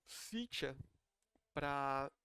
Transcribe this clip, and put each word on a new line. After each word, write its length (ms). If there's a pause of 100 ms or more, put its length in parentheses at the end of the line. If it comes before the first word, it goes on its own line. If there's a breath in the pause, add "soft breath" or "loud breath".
Sitia 680 (760)
pra 580 (140)